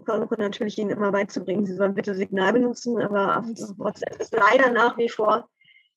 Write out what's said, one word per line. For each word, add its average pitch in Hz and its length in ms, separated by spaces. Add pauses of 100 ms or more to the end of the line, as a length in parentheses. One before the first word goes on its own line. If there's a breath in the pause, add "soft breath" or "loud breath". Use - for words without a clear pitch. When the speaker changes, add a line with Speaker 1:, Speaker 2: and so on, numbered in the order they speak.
Speaker 1:
versuche 220 360
natürlich, 208 400
ihnen 208 100
immer 208 220
beizubringen, 196 540
sie 185 100
sollen 196 180
bitte 196 220
Signal 190 380
benutzen, 240 460
aber 196 380
auf 220 80
Speaker 2:
Yes. 214 320
Speaker 1:
WhatsApp - 420
ist 440 140
leider 233 380
nach 233 260
wie 233 120
vor 214 380 (500 soft breath)